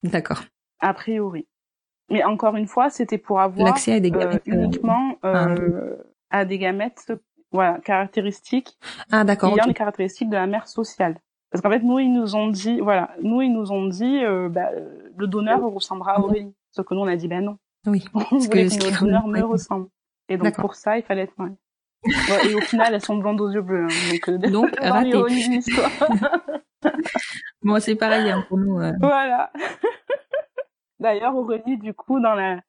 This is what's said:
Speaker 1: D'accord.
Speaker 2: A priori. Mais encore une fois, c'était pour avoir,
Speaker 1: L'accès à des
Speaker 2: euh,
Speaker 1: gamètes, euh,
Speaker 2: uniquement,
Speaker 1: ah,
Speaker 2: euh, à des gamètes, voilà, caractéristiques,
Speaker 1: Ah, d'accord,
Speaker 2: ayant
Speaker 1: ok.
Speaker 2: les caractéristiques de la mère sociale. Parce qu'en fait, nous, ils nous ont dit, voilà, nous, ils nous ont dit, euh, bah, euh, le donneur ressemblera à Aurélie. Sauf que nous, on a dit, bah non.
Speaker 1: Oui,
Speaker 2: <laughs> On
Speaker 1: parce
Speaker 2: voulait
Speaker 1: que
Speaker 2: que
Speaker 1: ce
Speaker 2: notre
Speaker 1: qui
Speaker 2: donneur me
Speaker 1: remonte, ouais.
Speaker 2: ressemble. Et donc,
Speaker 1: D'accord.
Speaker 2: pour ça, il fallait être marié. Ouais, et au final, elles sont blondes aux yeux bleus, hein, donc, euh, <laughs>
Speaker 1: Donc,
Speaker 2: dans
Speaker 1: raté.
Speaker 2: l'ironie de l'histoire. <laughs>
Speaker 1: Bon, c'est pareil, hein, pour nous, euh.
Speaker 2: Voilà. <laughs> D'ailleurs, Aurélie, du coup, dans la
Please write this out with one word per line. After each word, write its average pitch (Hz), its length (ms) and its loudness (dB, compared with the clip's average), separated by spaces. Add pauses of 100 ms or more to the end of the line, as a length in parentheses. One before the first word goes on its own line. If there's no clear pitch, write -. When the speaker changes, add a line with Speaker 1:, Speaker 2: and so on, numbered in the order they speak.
Speaker 1:
D'accord. 165 400 -4 (380)
Speaker 2:
A 190 120 0
priori. 202 540 -4 (640)
Mais - 140 2
encore 214 320 2
une 214 100 -2
fois, 254 240 2
c'était 220 280 -2
pour 196 220 0
avoir, 190 260 2
Speaker 1:
L'accès 262 280 2
à 220 60 4
des 180 100 4
Speaker 2:
euh, 175 80 0
Speaker 1:
gamètes, 180 300 0
euh, 220 40 -2
Speaker 2:
uniquement, 196 720 0
Speaker 1:
ah, 180 280 2
Speaker 2:
euh, 175 460 -2 (340)
à 196 140 2
des 190 140 -4
gamètes, 196 540 -4 (400)
voilà, 180 320 2
caractéristiques, 202 920 -2 (340)
Speaker 1:
Ah, 214 140 4
d'accord, 196 300 2
Speaker 2:
ayant 214 100 6
Speaker 1:
ok. 240 40 2
Speaker 2:
les 240 60 2
caractéristiques 208 540 -4
de 214 80 -2
la 185 100 0
mère 208 220 -4
sociale. 175 500 -4 (320)
Parce 180 120 -4
qu'en 202 80 4
fait, 226 100 4
nous, 240 180 2
ils 262 140 2
nous 220 240 0
ont 214 120 0
dit, 214 320 -2
voilà, 196 300 2 (120)
nous, 233 200 2
ils 262 100 2
nous 208 200 -2
ont 196 140 -2
dit, 240 380 0
euh, 185 240 0
bah, 175 260 -2
euh, - 420 -14
le 196 100 -4
donneur 214 360 0
ressemblera 196 540 -4
à 202 40 4
Aurélie. 202 340 0 (160)
Sauf 190 160 -8
que - 80 -4
nous, 190 60 -2
on 196 80 0
a 175 80 0
dit, 170 100 -6
bah 175 140 -4
non. 202 180 -6 (280)
Speaker 1:
Oui, 202 220 2
Speaker 2:
<laughs> - 60 -20
On 214 60 0
Speaker 1:
parce 254 260 2
Speaker 2:
voulait 196 200 6
Speaker 1:
que - 20 2
Speaker 2:
que 190 60 0
Speaker 1:
ce 202 120 -2
Speaker 2:
notre 190 120 0
Speaker 1:
qui 196 60 2
Speaker 2:
donneur 208 220 4
me 208 80 -4
Speaker 1:
remonte, 214 120 0
ouais. 226 60 -2
Speaker 2:
ressemble. 190 340 -4 (420)
Et 190 80 -2
donc, 180 80 -2
Speaker 1:
D'accord. 208 220 0
Speaker 2:
pour 196 100 -6
ça, 214 220 -2
il 233 40 -6
fallait 190 200 -4
être 190 160 -10
marié. 190 160 -8 (520)
Ouais, - 440 2
et 214 40 0
au 208 60 2
final, 226 340 2
elles 202 80 -2
sont 208 160 -4
blondes 208 220 -2
aux 208 100 -2
yeux 202 120 -2
bleus, 185 220 -2
hein, 170 280 -2
donc, 170 160 -4
euh, 180 100 0
<laughs> 190 120 2
Speaker 1:
Donc, 220 300 2
Speaker 2:
dans 190 120 2
Speaker 1:
raté. 247 180 4
Speaker 2:
l'ironie 240 380 2
de 247 60 2
l'histoire. 254 360 0
<laughs> 294 680 0 (1000)
Speaker 1:
Bon, 208 160 4
c'est 214 160 0
pareil, 220 360 2
hein, 190 180 0
pour 185 100 0
nous, 190 220 0
euh. 165 200 -2
Speaker 2:
Voilà. 269 540 2
<laughs> - 1500 -8
D'ailleurs, 226 360 0
Aurélie, 233 420 -4
du 208 160 -10
coup, 262 260 -2
dans 226 140 4
la 190 340 -2